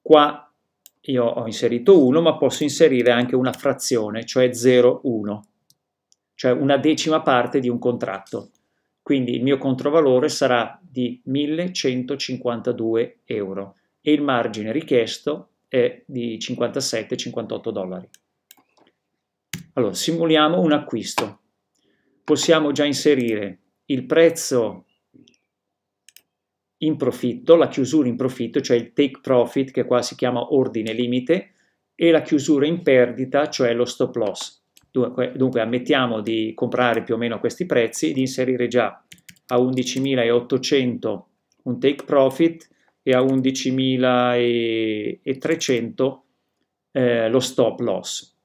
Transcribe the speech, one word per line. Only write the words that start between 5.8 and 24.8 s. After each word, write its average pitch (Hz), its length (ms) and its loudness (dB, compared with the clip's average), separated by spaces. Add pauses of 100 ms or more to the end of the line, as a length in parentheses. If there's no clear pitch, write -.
cioè 127 180 0
una 139 240 2
decima 156 460 2
parte 131 380 2
di 123 80 -2
un 120 100 -2
contratto. 113 720 -6 (520)
Quindi 127 320 -2
il 120 80 -4
mio 135 160 2
controvalore 135 720 2
sarà 123 540 0
di 123 420 -6
millecentocinquantadue 127 2000 -4
euro 98 520 -8 (240)
e 151 120 0
il 147 100 2
margine 113 500 -2
richiesto 147 760 -2 (200)
è 123 380 0
di 120 320 -8
cinquantasette, 123 800 -6
cinquantotto 113 520 -8
dollari. 92 380 -8 (1700)
Allora, 107 200 0
simuliamo 165 680 2
un 160 120 4
acquisto. 113 680 -4 (840)
Possiamo 151 480 2
già 143 120 0
inserire 120 720 0 (280)
il 127 180 -4
prezzo 131 840 2 (2000)